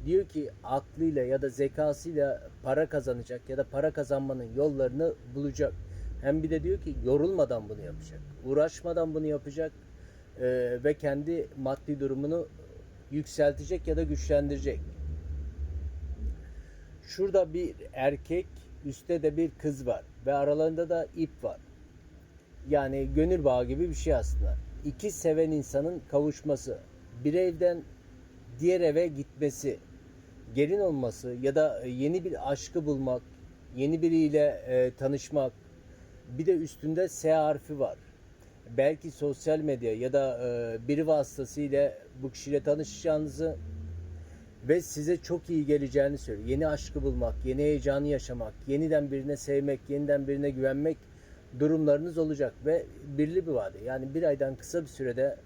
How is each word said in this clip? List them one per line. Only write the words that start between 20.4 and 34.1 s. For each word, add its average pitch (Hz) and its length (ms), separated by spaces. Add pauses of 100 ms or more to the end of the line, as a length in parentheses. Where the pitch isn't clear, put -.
da 165 260
ip - 280
var. 107 160 (1080)
Yani 139 460
gönül 165 280
bağı 123 220
gibi 147 240
bir 151 60
şey - 180
aslında. - 440 (280)
İki 165 260
seven 160 400
insanın 151 500 (100)
kavuşması, 143 680 (440)
bir 147 100
evden 175 500 (760)
diğer 175 220
eve 165 260
gitmesi, 139 720 (760)
gelin 151 240
olması 131 640
ya 139 140
da 131 300
yeni 143 400
bir 143 260
aşkı 147 340
bulmak, 135 360 (540)
yeni 151 260
biriyle, 151 640